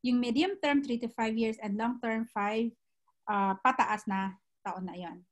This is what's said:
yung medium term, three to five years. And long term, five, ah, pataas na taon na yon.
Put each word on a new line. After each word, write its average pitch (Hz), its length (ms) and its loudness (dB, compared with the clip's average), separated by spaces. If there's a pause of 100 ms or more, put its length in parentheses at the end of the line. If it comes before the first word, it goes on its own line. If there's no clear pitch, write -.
yung 247 160 4
medium 277 400 2
term, 285 240 4
three 240 160 -2
to 233 160 -4
five 220 160 0
years. 220 320 0
And 208 160 -2
long 240 220 0
term, 226 260 -2
five, 220 460 -2 (500)
ah, 196 380 2
pataas 247 420 2
na 190 320 -2 (300)
taon 185 180 -6
na 175 140 -10
yon. 175 340 -12